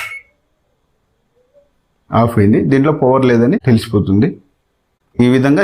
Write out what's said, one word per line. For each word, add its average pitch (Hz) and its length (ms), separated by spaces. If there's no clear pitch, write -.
ఆఫ్ 113 260
అయింది. 104 260
దీంట్లో 135 280
పవర్ 131 320
లేదని 123 340
తెలిసిపోతుంది. 110 840
ఈ 123 80
విధంగా 139 360